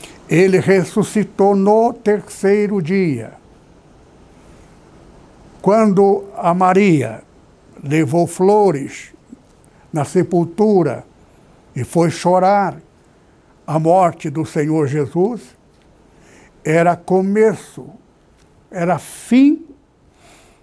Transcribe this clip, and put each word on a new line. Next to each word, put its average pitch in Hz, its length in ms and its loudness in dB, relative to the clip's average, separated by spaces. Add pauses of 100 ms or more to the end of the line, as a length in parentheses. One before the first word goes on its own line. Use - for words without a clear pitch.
(300)
ele 185 300 2
ressuscitou 196 960 0
no 214 360 2
terceiro 208 880 -2
dia. 156 520 -2 (2250)
Quando 202 640 2 (120)
a 175 160 0
Maria 180 680 2 (600)
levou 156 440 0
flores 185 840 0 (760)
na 147 140 -2
sepultura 175 1000 0 (720)
e 127 80 -6
foi 165 260 0
chorar 180 680 0 (880)
a 156 140 -4
morte 165 500 0
do 147 160 -6
Senhor 156 420 -2
Jesus, 170 540 -4 (1200)
era 170 320 2
começo, 190 920 -2 (840)
era 175 300 -4
fim - 640 0 (960)